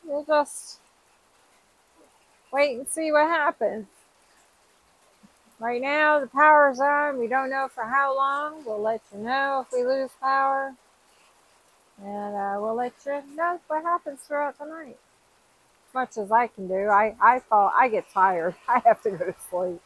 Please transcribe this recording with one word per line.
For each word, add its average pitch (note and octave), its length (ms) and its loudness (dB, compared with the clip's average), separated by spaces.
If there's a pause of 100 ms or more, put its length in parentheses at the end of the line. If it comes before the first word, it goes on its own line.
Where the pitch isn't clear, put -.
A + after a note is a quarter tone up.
we'll D4 200 -8
just - 560 -4 (1700)
wait C4+ 280 0
and C4 100 -12
see D#4+ 240 -4
what D4+ 160 4
happens. C4 580 -2 (1700)
Right A#3+ 220 -4
now, D4+ 400 2
the C4 60 -6
power's C#4+ 540 6
on. C#4+ 380 0
We A#3 100 -4
don't C4 200 -2
know C4+ 260 -4
for A#3+ 100 -8
how C4+ 300 0
long. C#4+ 520 -4
We'll G#3+ 160 -6
let A3 180 -4 (120)
you G3+ 80 -14
know C4+ 460 -2
if - 60 -14
we B3 120 -2
lose C4 260 -2 (100)
power. C4+ 540 0 (1300)
And, G#3 320 -10
uh, G3 260 -4
we'll A3 140 -4
let B3 180 -6 (140)
you C#4+ 160 -6 (120)
know E4+ 320 -4
what D#4 160 -4
happens E4+ 380 -4
throughout D4 380 -6
the D4 80 -14
night. D#4 320 -16 (920)
As - 60 -20
much B3+ 240 -6
as G3+ 120 -6
I A3+ 180 4
can F#3+ 200 -12
do. G3 200 0
I, G#3 340 4
I B3 180 6
fall, G3+ 340 2
I B3+ 140 4
get G#3+ 240 -2
tired. F#3 500 2
<laughs> - 60 -8
I B3 160 2
have A3+ 200 4
to G#3 80 0
go E3+ 120 -6
to F3 100 -6 (160)
sleep. F3+ 360 -4